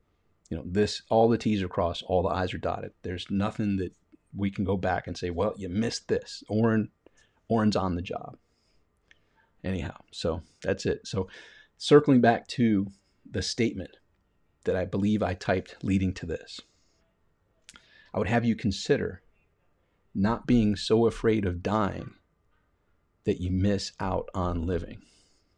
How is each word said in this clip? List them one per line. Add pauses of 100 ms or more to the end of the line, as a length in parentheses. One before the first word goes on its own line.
(500)
You
know,
this,
all
the
T's
are
crossed,
all
the
I's
are
dotted. (100)
There's
nothing
that (420)
we
can
go
back
and
say,
"Well,
you
missed
this."
Orrin, (580)
Orrin's
on
the
job. (1300)
Anyhow, (140)
so (200)
that's
it.
So (500)
circling
back
to (420)
the
statement (680)
that
I
believe
I
typed
leading
to
this, (1500)
I
would
have
you
consider (920)
not
being
so
afraid
of
dying (1080)
that
you
miss
out
on
living. (560)